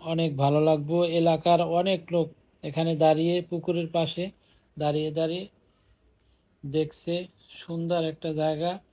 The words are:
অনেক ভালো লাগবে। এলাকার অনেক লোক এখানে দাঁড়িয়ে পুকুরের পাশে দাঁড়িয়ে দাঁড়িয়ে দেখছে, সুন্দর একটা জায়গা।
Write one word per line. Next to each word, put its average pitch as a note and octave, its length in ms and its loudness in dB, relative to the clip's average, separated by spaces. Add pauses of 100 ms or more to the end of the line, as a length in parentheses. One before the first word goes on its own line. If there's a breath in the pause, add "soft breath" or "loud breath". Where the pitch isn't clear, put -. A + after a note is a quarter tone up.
অনেক E3 360 -2
ভালো C#3 240 4
লাগবে। D#3 460 2
এলাকার E3 540 4
অনেক F3 380 0 (120)
লোক E3 160 0 (360)
এখানে D#3+ 320 -2
দাঁড়িয়ে D#3+ 460 4
পুকুরের E3+ 460 -4
পাশে E3 360 -2 (540 soft breath)
দাঁড়িয়ে D3+ 340 -2
দাঁড়িয়ে E3 340 -2 (1160)
দেখছে, D#3 640 -4 (220)
সুন্দর E3+ 540 -4
একটা D#3+ 300 -6
জায়গা। D#3 460 -2 (140)